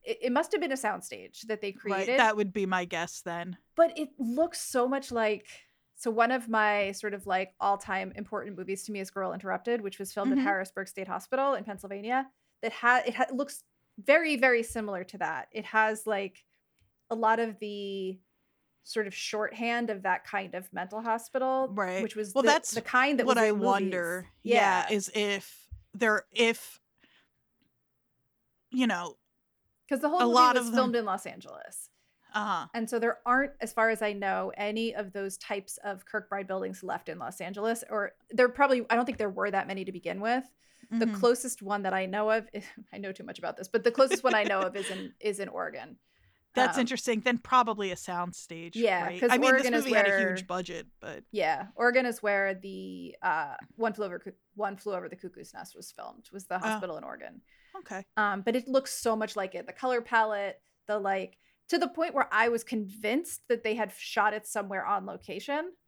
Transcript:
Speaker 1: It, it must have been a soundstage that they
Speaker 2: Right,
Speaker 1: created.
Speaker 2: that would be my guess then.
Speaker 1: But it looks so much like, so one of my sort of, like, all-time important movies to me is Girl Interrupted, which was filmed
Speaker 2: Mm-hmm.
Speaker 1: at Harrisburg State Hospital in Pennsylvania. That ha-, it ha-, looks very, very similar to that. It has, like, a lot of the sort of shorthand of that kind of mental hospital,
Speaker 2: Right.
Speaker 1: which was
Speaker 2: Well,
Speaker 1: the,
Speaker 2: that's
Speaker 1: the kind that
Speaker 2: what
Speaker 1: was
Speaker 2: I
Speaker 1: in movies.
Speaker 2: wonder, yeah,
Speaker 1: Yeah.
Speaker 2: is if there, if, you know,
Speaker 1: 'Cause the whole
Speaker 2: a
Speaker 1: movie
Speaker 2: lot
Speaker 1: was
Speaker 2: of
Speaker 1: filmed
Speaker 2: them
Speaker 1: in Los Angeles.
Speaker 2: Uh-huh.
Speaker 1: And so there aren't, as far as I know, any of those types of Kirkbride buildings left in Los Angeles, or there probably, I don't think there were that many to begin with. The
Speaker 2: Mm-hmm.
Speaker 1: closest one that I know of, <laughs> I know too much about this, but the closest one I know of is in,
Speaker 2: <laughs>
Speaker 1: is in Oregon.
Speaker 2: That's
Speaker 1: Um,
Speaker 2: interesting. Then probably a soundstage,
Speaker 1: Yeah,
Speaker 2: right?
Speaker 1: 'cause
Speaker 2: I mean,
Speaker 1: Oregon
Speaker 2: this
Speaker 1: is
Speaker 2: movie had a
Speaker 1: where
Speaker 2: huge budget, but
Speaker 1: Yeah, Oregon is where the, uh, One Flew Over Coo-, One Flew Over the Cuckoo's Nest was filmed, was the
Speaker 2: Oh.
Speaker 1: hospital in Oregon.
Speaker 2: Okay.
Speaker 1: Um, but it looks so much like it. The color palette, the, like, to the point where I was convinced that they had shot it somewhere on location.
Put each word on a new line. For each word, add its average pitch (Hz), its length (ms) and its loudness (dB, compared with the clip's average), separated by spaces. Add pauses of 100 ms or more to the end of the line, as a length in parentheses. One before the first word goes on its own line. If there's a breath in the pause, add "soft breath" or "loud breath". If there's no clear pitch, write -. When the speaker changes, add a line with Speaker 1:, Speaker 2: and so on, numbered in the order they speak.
Speaker 1:
It, 226 180 -4
it 247 100 0
must 311 200 2
have 339 80 0
been 294 120 -2
a 262 40 -2
soundstage 185 640 -8
that 220 180 -6
they 202 80 -6
Speaker 2:
Right, 196 120 -10
Speaker 1:
created. 196 400 0
Speaker 2:
that 214 160 4
would 202 160 0
be 196 140 -2
my 185 180 0
guess 175 380 -6
then. 175 340 -8 (180)
Speaker 1:
But 330 240 4
it 302 200 -4
looks 277 420 0
so 247 260 0
much 269 240 -4
like, 220 360 0 (500 soft breath)
so - 140 -4
one 233 200 4
of 240 180 0
my 208 440 4
sort 202 220 -6
of, 196 120 -10
like, 185 320 0
all-time 196 580 0
important 202 420 -8
movies 190 260 -6
to 214 80 -8
me 196 80 -6
is 190 100 -8
Girl 190 220 -4
Interrupted, 190 480 -2
which 196 180 -8
was 190 140 -8
filmed 226 200 0
Speaker 2:
Mm-hmm. 269 80 4
Speaker 1:
at 254 40 0
Harrisburg 190 440 -2
State 190 200 -10
Hospital 262 460 0
in 196 100 -4
Pennsylvania. 208 640 -4 (340)
That 220 100 -2
ha-, 247 340 4
it 226 80 -2
ha-, 247 180 2
looks 277 300 -6 (360)
very, 302 380 6
very 240 260 4
similar 208 420 -6
to 196 140 -16
that. 156 340 -4
It 220 140 -8
has, 220 400 2
like, 196 380 -4 (680)
a 226 40 0
lot 226 260 4
of 220 180 -2
the 196 600 -6 (680)
sort 214 220 -4
of 190 80 -10
shorthand 226 760 -4
of 190 120 -6
that 185 220 0
kind 196 300 -6
of 185 200 -10
mental 185 260 -6
hospital, 262 680 0
Speaker 2:
Right. 190 320 -2
Speaker 1:
which 214 140 -4
was 208 180 -6
Speaker 2:
Well, 269 80 4
Speaker 1:
the, 294 60 6
Speaker 2:
that's 302 240 4
Speaker 1:
the 220 100 -2
kind 262 360 4
that 240 80 2
Speaker 2:
what 254 100 6
Speaker 1:
was 220 80 6
Speaker 2:
I 220 40 6
Speaker 1:
in 214 60 4
movies. 208 120 0
Speaker 2:
wonder, 185 600 0 (140)
yeah, 202 460 4
Speaker 1:
Yeah. 214 60 2
Speaker 2:
is 196 200 -2
if 202 540 -2 (260)
there, 214 380 2
if, 226 480 2 (1900 soft breath)
you 254 160 2
know, 175 300 -2 (720)
Speaker 1:
'Cause 262 120 0
the 302 100 0
whole 262 100 2
Speaker 2:
a 247 40 6
Speaker 1:
movie 240 100 4
Speaker 2:
lot 247 220 8
Speaker 1:
was 247 120 2
Speaker 2:
of 226 60 -2
Speaker 1:
filmed 247 200 4
Speaker 2:
them 233 60 2
Speaker 1:
in 214 60 -4
Los 196 200 -4
Angeles. - 640 -14 (460)
Speaker 2:
Uh-huh. 202 400 -2
Speaker 1:
And 226 160 -4
so 233 80 0
there 233 260 0
aren't, 262 280 2 (100)
as 233 100 -6
far 226 160 4
as 220 140 0
I 208 100 0
know, 190 420 -2
any 220 400 -2
of 196 200 -8
those 196 240 -6
types - 400 -8
of 196 260 -8
Kirkbride 196 420 -6
buildings 190 360 -6
left 175 260 -6
in 165 100 -10
Los 135 220 -10
Angeles, 208 480 -2
or 208 240 -2 (180)
there 247 200 6
probably, 262 400 4
I 233 60 6
don't 240 100 2
think 247 100 -4
there 208 140 -2
were 196 200 -2
that 190 160 0
many 190 200 -6
to 185 60 -8
begin 175 280 -6
with. 240 240 0 (460 soft breath)
The 226 160 2
Speaker 2:
Mm-hmm. 214 100 0
Speaker 1:
closest 240 460 2
one 202 200 -2
that 185 120 2
I 190 120 2
know 214 240 0
of, 220 220 2
<laughs> - 400 -14
I 196 60 -12
know 196 140 -8
too - 120 -14
much - 140 -14
about - 180 -6
this, 185 120 -12
but 226 160 2
the 240 60 6
closest 269 320 4
one 240 120 4
I 208 100 4
know 196 160 2
of 185 160 -2
is 190 140 -6
in, 190 260 -8
Speaker 2:
<laughs> - 40 -20
Speaker 1:
is 202 200 -4
in 196 80 -6
Oregon. 151 480 -10 (580)
Speaker 2:
That's 254 220 4
Speaker 1:
Um, 262 60 2
Speaker 2:
interesting. 240 380 0
Then 247 180 2
probably 214 520 2
a 175 40 -6
soundstage, 175 800 -8
Speaker 1:
Yeah, 196 300 2
Speaker 2:
right? 180 160 -6
Speaker 1:
'cause 240 100 4
Speaker 2:
I 254 80 6
mean, 262 140 6
Speaker 1:
Oregon 254 200 4
Speaker 2:
this 226 80 4
Speaker 1:
is - 60 -4
Speaker 2:
movie 233 100 2
had 202 100 6
a 196 40 4
Speaker 1:
where 190 240 4
Speaker 2:
huge 185 120 -8
budget, 180 400 -6 (140)
but - 300 -12
Speaker 1:
Yeah, 160 460 0
Oregon 240 300 4
is 233 160 -4
where 196 320 2
the, 190 680 -12
uh, 156 320 -2 (220)
One 226 160 0
Flew 208 140 -6
Over 175 120 -8
Coo-, 185 140 -14 (220)
One 202 220 -4
Flew 196 180 -6
Over 180 140 -6
the 185 80 -12
Cuckoo's - 380 -16
Nest - 220 -16
was - 160 -18
filmed, - 400 -16
was 190 140 -14
the 180 100 -4
Speaker 2:
Oh. - 20 -2
Speaker 1:
hospital 196 380 -4
in - 80 -10
Oregon. - 380 -14 (340 soft breath)
Speaker 2:
Okay. 196 280 -12 (120)
Speaker 1:
Um, 202 240 0
but 233 160 0
it 247 100 -2
looks 262 260 2
so 226 220 0
much 220 220 -2
like 190 180 -4
it. 180 120 -10
The 277 80 -12
color 254 260 0
palette, 220 600 0 (260)
the, 208 120 0
like, 190 380 -2 (320)
to 339 100 2
the 339 80 2
point 311 280 -2
where 277 180 2
I 226 160 6
was 233 160 0
convinced 214 840 -4
that 233 140 0
they 214 120 0
had 208 180 -2
shot 208 400 0
it 214 140 -8
somewhere 196 400 -4
on 196 180 0
location. 277 720 -6 (140)